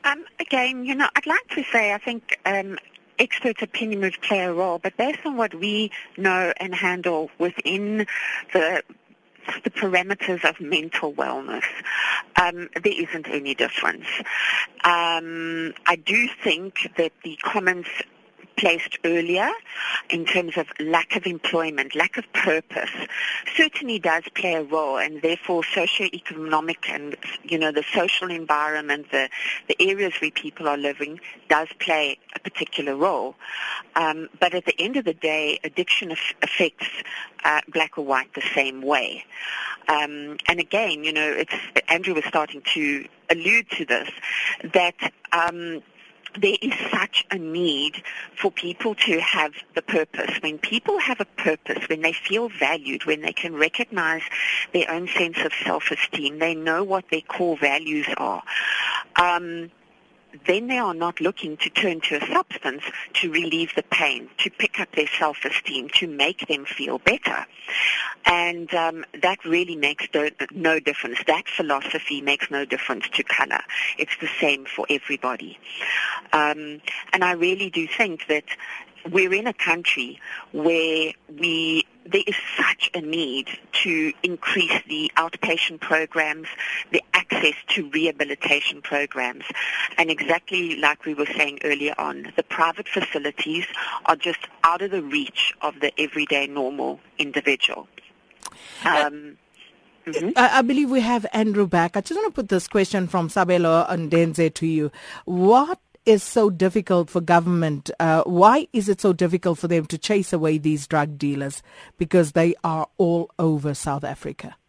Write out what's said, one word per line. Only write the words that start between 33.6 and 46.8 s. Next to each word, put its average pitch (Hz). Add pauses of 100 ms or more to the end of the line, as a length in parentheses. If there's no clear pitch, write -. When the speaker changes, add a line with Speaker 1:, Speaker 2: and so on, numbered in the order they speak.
Speaker 1:
Um, 160 (100)
but 180
at 180
the -
end 233
of 220
the 160
day, 156
addiction 170
aff-, -
affects, - (560)
uh, 151 (100)
black 160
or 151
white 131
the 139 (100)
same 135
way. 135 (640)
Um, 147 (120)
and 170
again, 170
you 156
know, 151
it's, - (340)
Andrew 180
was 151
starting 151 (140)
to 143 (220)
allude 180
to 160
this, - (640)
that, 175 (360)
um, 170 (560)
there 202
is 262 (200)